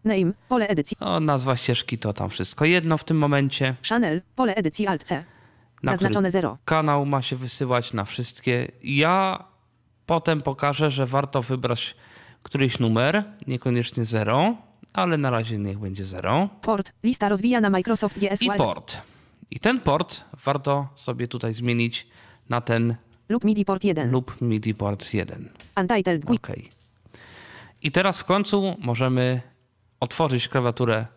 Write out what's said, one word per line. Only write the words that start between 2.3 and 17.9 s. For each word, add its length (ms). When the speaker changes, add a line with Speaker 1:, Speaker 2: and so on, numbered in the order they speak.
Speaker 2:
wszystko 340
jedno 340
w 60
tym 140
momencie. 560
Speaker 1:
Channel, 340
pole 180
edycji 320
Alt 180
C. 200
Speaker 2:
Na 100
Speaker 1:
Zaznaczone 360
Speaker 2:
który 20
Speaker 1:
zero. 340
Speaker 2:
kanał 420
ma 160
się 140
wysyłać, 560
na 120
wszystkie. 680
Ja 640
potem 360
pokażę, 480
że 160
warto 360
wybrać 540
któryś 360
numer, 460
niekoniecznie 580
zero, 520
ale 260
na 120
razie 280
niech 200
będzie 260
zero. 440
Speaker 1:
Port, 300
lista 260
rozwijana 420
Microsoft 480